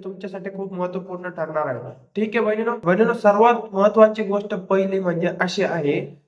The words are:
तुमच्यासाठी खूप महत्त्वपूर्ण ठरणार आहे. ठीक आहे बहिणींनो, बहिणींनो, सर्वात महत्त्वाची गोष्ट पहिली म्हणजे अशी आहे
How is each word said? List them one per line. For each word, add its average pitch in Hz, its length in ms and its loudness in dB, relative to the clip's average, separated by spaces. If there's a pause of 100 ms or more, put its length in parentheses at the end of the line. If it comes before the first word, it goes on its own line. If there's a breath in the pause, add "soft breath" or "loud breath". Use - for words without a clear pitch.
तुमच्यासाठी 190 460 -10
खूप 190 240 -8
महत्त्वपूर्ण 180 560 -8
ठरणार 156 380 -4
आहे. 123 240 -8 (240)
ठीक 214 200 -2
आहे 226 100 2
बहिणींनो, 220 260 0 (120)
बहिणींनो, 208 300 4
सर्वात 220 640 4
महत्त्वाची 214 480 6
गोष्ट 202 300 -4
पहिली 190 460 0
म्हणजे 175 300 -2 (100)
अशी 180 240 -2
आहे 156 640 -2